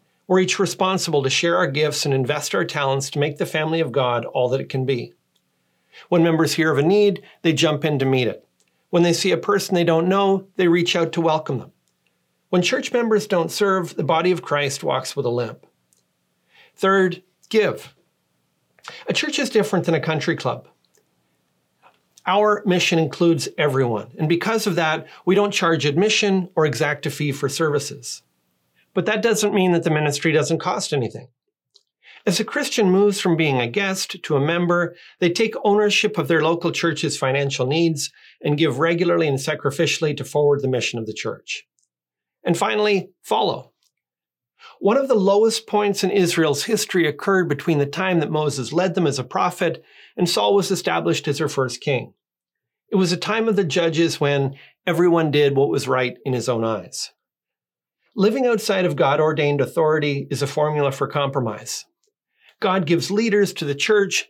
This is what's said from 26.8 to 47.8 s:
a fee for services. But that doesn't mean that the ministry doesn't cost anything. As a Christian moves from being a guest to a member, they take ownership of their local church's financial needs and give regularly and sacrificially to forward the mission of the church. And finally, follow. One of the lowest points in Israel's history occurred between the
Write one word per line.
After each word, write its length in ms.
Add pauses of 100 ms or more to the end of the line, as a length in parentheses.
a 20
fee 220
for 180
services. 720 (720)
But 140
that 160
doesn't 320
mean 160
that 120
the 60
ministry 420
doesn't 280
cost 340
anything. 360 (960)
As 120
a 60
Christian 460
moves 280
from 160
being 240
a 80
guest 540
to 140
a 40
member, 560 (240)
they 120
take 320
ownership 560
of 80
their 160
local 280
church's 460
financial 480
needs 460 (320)
and 160
give 180
regularly 500
and 120
sacrificially 760
to 80
forward 380
the 60
mission 320
of 80
the 60
church. 520 (800)
And 120
finally, 520 (120)
follow. 500 (1080)
One 180
of 100
the 80
lowest 500
points 380
in 80
Israel's 540
history 420
occurred 400
between 300
the 80